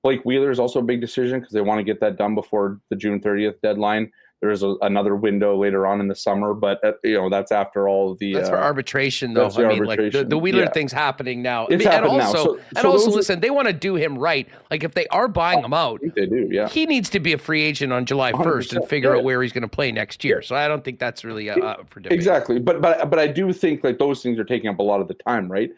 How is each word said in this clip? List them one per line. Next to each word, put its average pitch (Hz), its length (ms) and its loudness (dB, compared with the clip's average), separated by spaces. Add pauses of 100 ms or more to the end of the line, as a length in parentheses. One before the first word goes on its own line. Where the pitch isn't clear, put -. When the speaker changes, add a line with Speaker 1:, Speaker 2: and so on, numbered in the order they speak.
Speaker 1:
Blake 131 220 0
Wheeler 135 260 2
is 123 100 0
also 127 200 0
a 120 40 0
big 120 180 -2
decision 123 400 -2
'cause - 100 -18
they 107 80 0
wanna 107 240 0
get 104 160 -2
that 104 180 0
done 104 180 -2
before 101 440 -2 (100)
the 104 60 -4
June 104 240 -2
thirtieth 104 420 -2
deadline, 107 500 -2 (340)
there 107 60 2
is 98 100 -2
a, 98 220 0
another 101 320 2
window 101 420 2
later 98 300 2
on 101 120 0
in 101 80 -2
the 98 80 -2
summer, 104 380 0
but, 101 320 -2
uh, 107 60 4 (120)
you 107 120 2
know, 92 160 0
that's 98 200 -2
after 98 380 0
all 98 220 2
of 92 80 -10
the, 101 140 -4
Speaker 2:
That's 92 160 0
for - 80 0
Speaker 1:
uh, - 40 0
Speaker 2:
arbitration, 135 720 -2
though. 117 80 2
Speaker 1:
that's 101 140 0
the 117 100 4
Speaker 2:
I 110 40 4
mean, 104 160 2
like, 110 120 -2
the, 110 60 2
Speaker 1:
arbitration. 131 260 0
Speaker 2:
the 151 80 0
Wheeler 185 280 2
Speaker 1:
Yeah. - 60 0
Speaker 2:
thing's 143 200 -2
happening 131 500 -4
now. 120 240 -2
Speaker 1:
It's 156 80 2
Speaker 2:
I 175 40 4
mean, 202 100 2
and 170 80 6
Speaker 1:
happened 226 240 2
now. 117 80 2
Speaker 2:
also, 156 160 2
Speaker 1:
So, 139 120 2
Speaker 2:
and - 220 -10
Speaker 1:
so 180 140 4
Speaker 2:
also, 202 140 6
Speaker 1:
those - 20 4
are 208 100 2
Speaker 2:
listen, 185 220 0
they 226 100 0
wanna 269 240 0
do 185 220 -4
him 151 240 -2
right. 147 280 0 (220)
Like, 151 140 -4
if 165 100 -6
they 175 140 0
are 220 200 2
buying 175 360 2
Speaker 1:
Oh, - 20 -8
Speaker 2:
him 127 80 -2
out, 143 220 0
Speaker 1:
I - 80 -12
think 165 120 -6
they 101 120 0
do, 110 240 0
yeah. 101 180 0
Speaker 2:
he 320 160 0
needs 269 240 0
to 196 100 -2
be 160 140 0
a - 60 -2
free 156 240 -2
agent 143 280 -2
on 123 140 0
July 131 280 0
first 123 60 -4
and 165 60 0
Speaker 1:
hundred 143 200 0
percent, - 240 -6
Speaker 2:
figure 139 240 0
out 127 40 4
Speaker 1:
yeah. 120 60 0
Speaker 2:
where 127 180 0
he's 123 100 -2
gonna 120 160 -6
play 131 240 -2
next 107 320 -8
year. - 180 0
Speaker 1:
Yeah. - 60 -16
Speaker 2:
So 127 80 -6
I 147 120 0
don't 147 160 -2
think 127 160 -10
that's 117 260 -6
really, 107 240 -8
uh, 101 100 -2
up 107 300 -6
for 101 120 -20
debate. 170 140 0
Speaker 1:
Exactly. 165 440 2
But, 151 220 2
but, 160 280 4
but 165 80 4
I 156 80 6
do 180 260 0
think, 165 320 0
like, 123 140 2
those 139 240 0
things 120 160 -2
are 110 80 -2
taking 117 240 -2
up 92 80 -4
a 101 60 0
lot 101 180 2
of 90 60 -4
the 92 80 -8
time, 107 360 -2
right? 107 260 -2